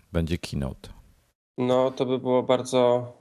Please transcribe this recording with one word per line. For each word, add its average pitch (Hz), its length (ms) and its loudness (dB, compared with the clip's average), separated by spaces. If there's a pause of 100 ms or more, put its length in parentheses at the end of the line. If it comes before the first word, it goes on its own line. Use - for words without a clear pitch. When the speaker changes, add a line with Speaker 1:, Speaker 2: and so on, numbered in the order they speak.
(120)
Speaker 1:
Będzie 85 260 -2
keynote. - 500 -8 (680)
Speaker 2:
No, 127 320 2
to 131 160 -4
by 127 120 -2
było 127 240 2
bardzo, 123 800 2